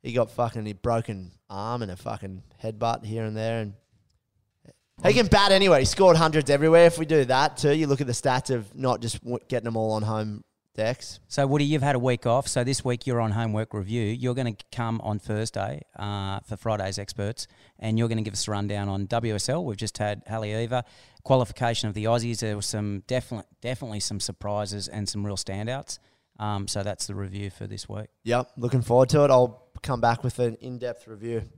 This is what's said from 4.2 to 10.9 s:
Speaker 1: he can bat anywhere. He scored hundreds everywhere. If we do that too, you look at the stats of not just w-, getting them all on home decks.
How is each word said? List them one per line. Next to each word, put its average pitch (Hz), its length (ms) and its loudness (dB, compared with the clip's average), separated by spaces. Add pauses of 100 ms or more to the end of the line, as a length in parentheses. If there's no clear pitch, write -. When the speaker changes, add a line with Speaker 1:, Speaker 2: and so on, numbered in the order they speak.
Speaker 1:
he 208 80 6
can 233 140 4
bat 202 240 6
anywhere. 190 280 8
He 131 60 4
scored 180 320 8
hundreds 156 320 4
everywhere. 160 360 8
If 165 120 6
we 160 80 -2
do 151 200 4
that 131 320 2
too, 147 160 4
you 156 140 2
look 139 140 2
at 139 60 -2
the 120 60 -2
stats 131 400 0
of 107 220 -4
not 127 260 0
just 113 220 -6
w-, 120 240 -6
getting 117 180 -2
them 113 120 -4
all 110 160 0
on 107 100 -2
home 107 400 -4 (320)
decks. - 520 -4